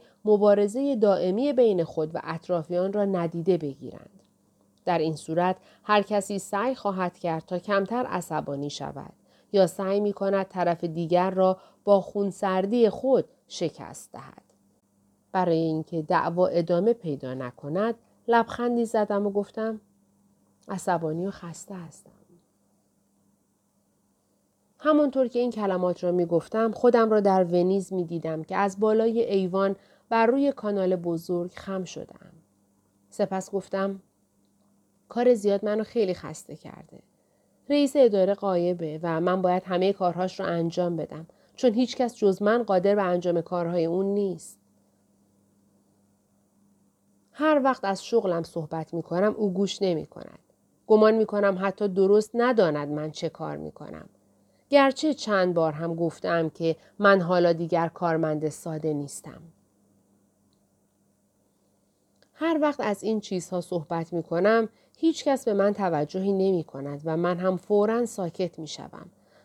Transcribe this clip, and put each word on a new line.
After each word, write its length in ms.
مبارزه 680
دائمی 580
بین 300
خود 320
و 80
اطرافیان 680
را 120
ندیده 520
بگیرند. 520
در 120
این 180
صورت 420
هر 180
کسی 380
سعی 360
خواهد 440
کرد 260
تا 140
کمتر 460
عصبانی 640
شود 440
یا 160
سعی 320
می‌کند 480
طرف 360
دیگر 460
را 280
با 180
خونسردی 880
خود 360
شکست 640
دهد. 300
برای 260
اینکه 440
دعوا 460
ادامه 460
پیدا 400
نکند، 640
لبخندی 580
زدم 420
و 20
گفتم: 520
«عصبانی 600
و 40
خسته 440
هستم.» 360
همانطور 480
که 120
این 120
کلمات 520
را 80
می‌گفتم، 600
خودم 380
را 100
در 240
ونیز 500
می‌دیدم 500
که 120
از 240
بالای 440
ایوان 520
بر 160
روی 260
کانال 440
بزرگ 580
خم 300
شدم. 480
سپس 420
گفتم: 500
«کار 240
زیاد 320
منو 180
خیلی 300
خسته 420
کرده. 440
رئیس 260
اداره 380
غایبه 720
و 180
من 200
باید 240
همه 280
کارهاش 460
رو 60
انجام 500
بدم، 320
چون 180
هیچ 240
کس 180
جز 260
من 220
قادر 320
به 80
انجام 380
کارهای 440
اون 200
نیست.» 540
هر 320
وقت 220
از 200
شغلم 380
صحبت 500
می‌کنم، 440
او 160
گوش 280
نمی‌کند. 580
گمان 280
می‌کنم 460
حتی 260
درست 460
نداند 540
من 240
چه 180
کار 280
می‌کنم. 520
گرچه 440
چند 400
بار 180
هم 240
گفتم 540
که 260
من 220
حالا 320
دیگر 340
کارمند 640
ساده 440
نیستم. 480
هر 280
وقت 180
از 240
این 160
چیزها 420
صحبت 520
می‌کنم، 560
هیچ 260
کس 220
به 80
من 200
توجهی 600
نمی‌کند 720
و 120
من 200
هم 200
فوراً 480
ساکت 540
می‌شوم 500